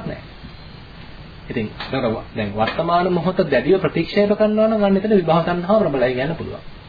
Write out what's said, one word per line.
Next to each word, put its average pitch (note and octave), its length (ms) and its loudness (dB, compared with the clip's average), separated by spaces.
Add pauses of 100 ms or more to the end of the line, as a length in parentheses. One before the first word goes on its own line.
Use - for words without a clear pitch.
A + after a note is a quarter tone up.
නැහැ. - 160 -8 (1300)
ඉතින්, A2 220 -4 (140)
ඒතර B2+ 280 -2 (240)
දැන් G#2 200 -4
වර්තමාන E3 580 0
මොහොත F3 300 0
දැඩිව D3+ 400 4
ප්‍රතික්ෂේප F#3 520 2
කරනවා G#3+ 360 4
නම් A3 160 2
අන්න G3 140 4
එතන G#3+ 160 2
විභව E3 300 4
තණ්හාව F3 360 2
ප්‍රබලයි C3 340 2
කියන්න C#3 220 -2
පුළුවන්. - 280 -10 (260)